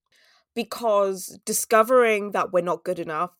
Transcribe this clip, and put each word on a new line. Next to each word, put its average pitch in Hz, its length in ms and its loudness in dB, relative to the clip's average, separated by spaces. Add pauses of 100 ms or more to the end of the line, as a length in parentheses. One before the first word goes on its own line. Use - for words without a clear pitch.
(540)
Because 202 920 -2
discovering 220 880 2
that 185 220 -2
we're 175 80 2
not 170 240 -4
good 180 120 -4
enough 170 420 -6